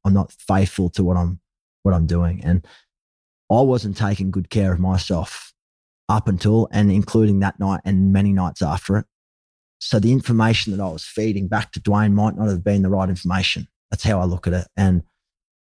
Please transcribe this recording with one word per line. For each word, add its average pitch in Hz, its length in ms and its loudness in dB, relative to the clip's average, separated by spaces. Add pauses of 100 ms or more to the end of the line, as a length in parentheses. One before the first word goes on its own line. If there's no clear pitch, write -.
I'm 196 100 2
not - 180 0
faithful 95 600 -2
to 98 120 -2
what 90 140 0
I'm, 87 220 -2 (440)
what 98 100 2
I'm 82 140 2
doing. 85 360 -2
And 87 220 0 (880)
I 117 100 4
wasn't 117 360 0
taking 98 340 -2
good 92 180 -4
care 98 240 0
of 85 60 -2
myself 92 720 -2 (560)
up 107 200 0
until 107 440 2
and 104 200 4
including 104 480 2
that 98 200 -2
night 98 260 -2
and 98 280 2
many 98 200 2
nights 90 280 -2
after 92 360 -2
it. - 80 -4 (760)
So - 200 -2
the 110 120 2
information 113 640 0
that 101 80 -4
I 92 60 -4
was 80 140 -12
feeding 101 440 -4
back 104 260 -4
to - 60 -10
Dwayne 104 340 2
might 104 220 2
not 107 120 -2
have 95 160 -2
been 101 200 2
the 92 60 0
right 95 200 0
information. 90 580 -4 (240)
That's 104 120 -8
how 104 160 0
I 90 60 0
look 90 220 -4
at 87 60 0
it. 90 140 -4 (100)
And 92 260 2 (680)